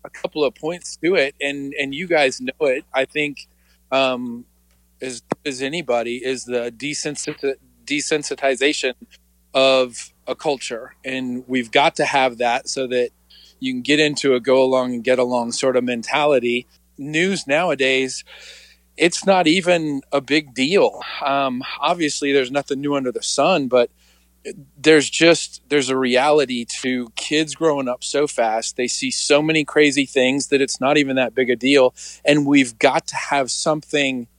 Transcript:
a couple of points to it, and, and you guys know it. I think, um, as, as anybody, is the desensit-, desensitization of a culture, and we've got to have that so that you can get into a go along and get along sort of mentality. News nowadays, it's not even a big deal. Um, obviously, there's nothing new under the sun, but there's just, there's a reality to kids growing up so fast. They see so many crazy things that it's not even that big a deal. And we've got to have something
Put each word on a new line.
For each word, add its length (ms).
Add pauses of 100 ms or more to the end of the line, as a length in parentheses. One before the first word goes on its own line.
a 60
couple 340
of 100
points 440
to 160
it, 260
and, 340
and 200
you 120
guys 340
know 200
it. 320
I 140
think, 420 (420)
um, 540 (560)
as, 220 (240)
as 160
anybody, 600
is 220
the 260
desensit-, 880 (300)
desensitization 1040 (640)
of 580 (140)
a 100
culture, 580 (100)
and 440
we've 220
got 260
to 80
have 340
that 300
so 200
that 220 (480)
you 140
can 100
get 160
into 360
a 60
go 220
along 300
and 100
get 160
along 340
sort 240
of 80
mentality. 840 (320)
News 480
nowadays, 760 (760)
it's 260
not 220
even 560 (100)
a 80
big 320
deal. 480 (240)
Um, 380 (180)
obviously, 520
there's 180
nothing 320
new 120
under 180
the 100
sun, 460
but 220 (880)
there's 320
just, 500 (100)
there's 180
a 80
reality 680 (180)
to 340
kids 380
growing 340
up 160
so 220
fast. 500
They 120
see 220
so 320
many 220
crazy 420
things 420
that 120
it's 200
not 180
even 180
that 180
big 160
a 60
deal. 380 (300)
And 220
we've 320
got 300
to 80
have 340
something 800 (100)